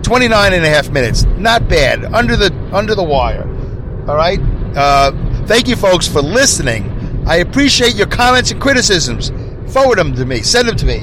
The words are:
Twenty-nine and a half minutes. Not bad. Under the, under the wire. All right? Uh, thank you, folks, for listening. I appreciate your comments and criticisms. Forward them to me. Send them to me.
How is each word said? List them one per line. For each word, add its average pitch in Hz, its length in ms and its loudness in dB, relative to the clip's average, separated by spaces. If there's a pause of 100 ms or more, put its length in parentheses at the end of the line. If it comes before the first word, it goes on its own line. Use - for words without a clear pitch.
Twenty-nine 220 480 4
and 175 120 2
a 156 40 2
half 151 200 2
minutes. 120 360 2 (120)
Not 226 320 0
bad. 131 360 2
Under 233 320 0
the, 196 180 2 (180)
under 214 220 0
the 196 80 -2
wire. 127 400 0 (680)
All 143 60 -2
right? 175 240 0 (380)
Uh, 139 340 4 (360)
thank 240 200 2
you, 247 80 0
folks, 185 320 2
for 147 160 0
listening. 143 680 0 (360)
I 160 100 2
appreciate 240 580 2
your 202 140 0
comments 247 420 2
and - 100 -8
criticisms. 196 680 0 (420)
Forward 262 260 2
them 143 180 0
to 127 80 -2
me. 127 180 -4
Send 240 240 2
them 226 100 -2
to - 100 0
me. 117 160 0